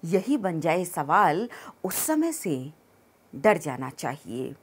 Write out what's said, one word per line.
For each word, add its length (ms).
यही 340
बन 240
जाए 260
सवाल। 640
उस 220
समय 260
से 260
डर 240
जाना 320
चाहिए 720